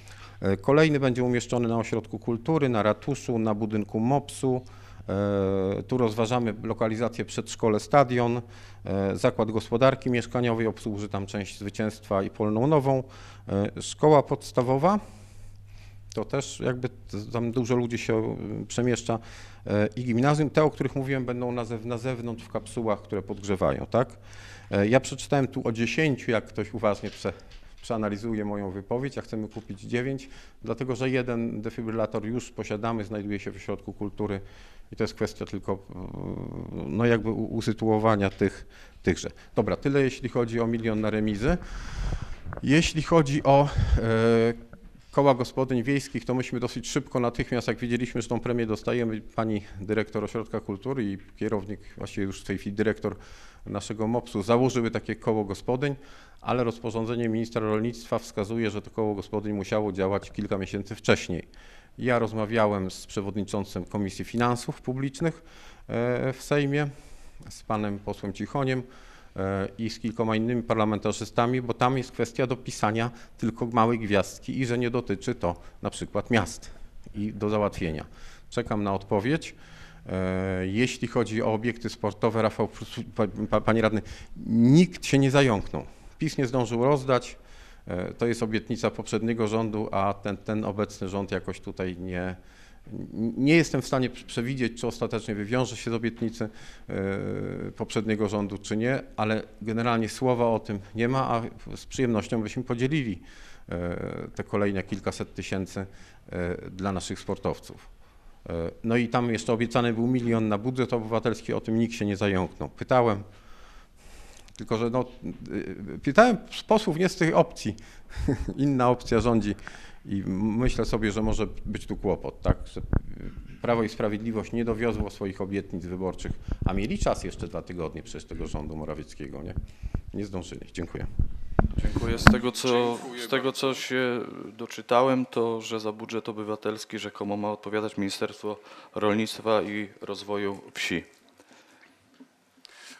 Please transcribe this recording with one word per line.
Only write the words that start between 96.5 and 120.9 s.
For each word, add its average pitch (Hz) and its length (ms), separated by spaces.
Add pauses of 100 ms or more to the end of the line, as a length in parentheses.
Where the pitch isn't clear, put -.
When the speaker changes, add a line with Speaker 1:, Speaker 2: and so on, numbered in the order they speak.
Speaker 1:
e, 98 840
poprzedniego 107 580
rządu, 101 280
czy 107 200
nie, 123 260 (120)
ale 107 280 (180)
generalnie 113 480
słowa 123 360
o 113 140
tym 104 200 (160)
nie 117 120
ma, 135 120
a 120 220 (340)
z - 100
przyjemnością 117 560
byśmy 107 220
podzielili, 123 580 (480)
e, 87 280 (380)
te - 80
kolejne 101 400
kilkaset 95 500
tysięcy, 95 520 (440)
e, 90 400
dla 92 220
naszych 92 280
sportowców. - 680 (600)
E, 82 220 (120)
no 117 140
i 120 100
tam 120 240
jeszcze 113 220
obiecany 117 400
był 117 140
milion 117 400
na 104 100
budżet 127 360
obywatelski, 110 600
o 107 80
tym 113 180
nikt 117 140
się 104 120
nie 101 120
zająknął. 92 520
Pytałem, 117 540 (1300)
tylko 113 200
że 117 120
no, 123 160 (460)
y, 87 520
pytałem 208 340 (300)
posłów 208 300
nie 190 120
z - 60
tej 165 180
opcji, - 420 (420)
<laughs> - 400
inna 131 320
opcja 117 300
rządzi 107 360 (500)
i 98 220
myślę 110 580
sobie, 110 260